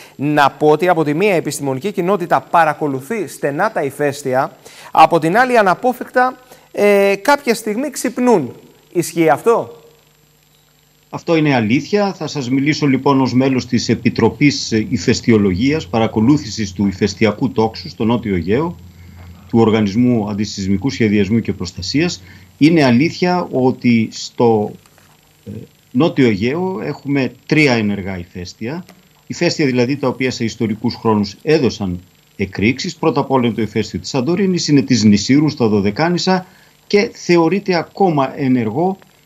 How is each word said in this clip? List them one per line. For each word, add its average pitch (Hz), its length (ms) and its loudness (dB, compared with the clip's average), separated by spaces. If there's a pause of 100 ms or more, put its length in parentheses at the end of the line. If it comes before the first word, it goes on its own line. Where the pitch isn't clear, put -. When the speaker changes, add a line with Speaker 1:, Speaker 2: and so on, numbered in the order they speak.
(160)
Speaker 1:
να 143 360 2
πω 151 180 2
ότι 151 180 4
από 160 160 2
τη 147 100 0
μία 196 200 0
η 165 40 2
επιστημονική 139 540 -4
κοινότητα 175 500 0
παρακολουθεί 151 840 -2
στενά 165 440 -4
τα 175 120 -4
ηφαίστεια, 139 720 -2 (340)
από 160 280 4
την 165 180 0
άλλη 247 200 2
αναπόφευκτα, 247 800 0 (340)
ε, 196 500 2
κάποια 285 320 0
στιγμή 226 360 -4
ξυπνούν. 233 600 0 (420)
Ισχύει 165 360 0
αυτό; 147 520 0 (1300)
Speaker 2:
Αυτό 165 260 -2
είναι 147 200 2
αλήθεια. 147 580 0
Θα 160 140 -10
σας 127 220 -6
μιλήσω 143 380 0
λοιπόν 135 340 2
ως 120 120 0
μέλος 131 320 2
της - 240 -2
Επιτροπής - 840 0 (180)
Ηφαιστειολογίας, 113 960 0
Παρακολούθησης 113 880 0
του 101 140 -2
Ηφαιστειακού 104 640 -2
Τόξου - 380 -4
στο - 160 -6
Νότιο 107 300 -2
Αιγαίο, 117 400 -2 (760)
του 117 100 2
Οργανισμού 107 680 2
Αντισυσμικού 101 600 -4
Σχεδιασμού 107 500 0
και 107 140 -4
Προστασίας. 110 720 -6 (340)
Είναι 156 260 4
αλήθεια 170 680 2
ότι 127 600 0
στο, 113 600 0 (760)
ε, 101 60 -16 (400)
Νότιο 135 360 2
Αιγαίο 151 560 -2
έχουμε 139 480 -2 (140)
τρία 151 280 4
ενεργά 98 440 -2
ηφαίστεια. 110 680 -12 (420)
Ηφαίστεια 156 380 -2
δηλαδή 123 300 0
τα 131 120 -4
οποία 123 240 -2
σε 120 120 -6
ιστορικούς 110 520 -4
χρόνους 107 460 0
έδωσαν 104 580 0 (360)
εκρήξεις. 107 600 -2
Πρώτα 156 240 0
απ' 135 120 -4
όλα 127 140 2
είναι 110 100 0
το 113 60 -4
ηφαίστειο 104 380 -4
της - 100 -12
Σαντορίνης, 175 580 -2
είναι 147 140 4
της 110 220 0
Νησύρου 127 460 4
στα 117 180 0
Δωδεκάνησα 160 800 0 (420)
και 202 260 0
θεωρείται 175 600 0
ακόμα 156 640 0
ενεργό 127 580 0 (280)